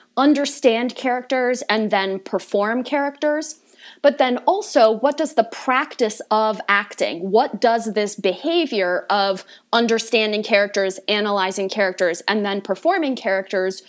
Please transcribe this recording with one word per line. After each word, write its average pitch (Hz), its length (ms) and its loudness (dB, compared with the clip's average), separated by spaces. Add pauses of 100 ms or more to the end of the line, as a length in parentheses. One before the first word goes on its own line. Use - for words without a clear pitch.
(160)
understand 254 800 2
characters 254 720 -2
and 214 220 0
then 190 300 0
perform 208 640 -2
characters, 294 760 -2 (420)
but 285 160 4
then 254 200 2
also, 302 520 4
what 262 260 0
does 302 180 -2
the 220 100 4
practice 254 760 -2 (100)
of 220 380 2
acting, 190 640 0
what 220 300 2
does 226 340 2
this 208 200 -2
behavior 202 960 0
of 196 340 0 (280)
understanding 220 720 0
characters, 202 640 0
analyzing 202 600 -2
characters, 185 600 -2
and 208 160 0
then 196 160 -2
performing 294 560 -2
characters 190 720 -4